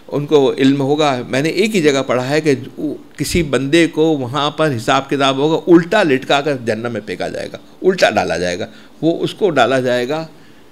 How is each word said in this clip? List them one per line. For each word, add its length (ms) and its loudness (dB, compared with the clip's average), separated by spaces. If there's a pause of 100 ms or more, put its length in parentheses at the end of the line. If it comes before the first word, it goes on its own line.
उनको 440 2
इल्म 280 2
होगा, 480 0
मैंने 200 0
एक 220 0
ही 100 0
जगह 200 2
पढ़ा 220 -2
है 180 -2
कि 120 2
उ-, 640 -10
किसी 260 -2
बंदे 440 2
को 300 0
वहाँ 420 -4
पर 120 0
हिसाब 380 -2
किताब 300 0
होगा, 160 0
उल्टा 480 4
लटका 380 2
कर 160 -2
जहन्नम 340 -4
में 100 -6
फेंका 280 -6
जाएगा, 300 -10 (240)
उल्टा 260 4
डाला 280 0
जाएगा। 300 -4 (360)
वो 80 2
उसको 380 -2
डाला 320 2
जाएगा 480 -2 (420)